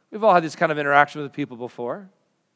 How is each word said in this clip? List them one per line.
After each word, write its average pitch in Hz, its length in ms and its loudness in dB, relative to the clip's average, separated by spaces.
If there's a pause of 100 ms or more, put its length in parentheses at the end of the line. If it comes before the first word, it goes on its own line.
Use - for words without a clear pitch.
We've 208 140 -8
all 208 100 6
had 175 100 4
this 151 120 -8
kind 165 160 0
of 151 80 -2
interaction 143 420 2
with 139 120 -10
people 131 220 -8
before. 123 540 -10 (460)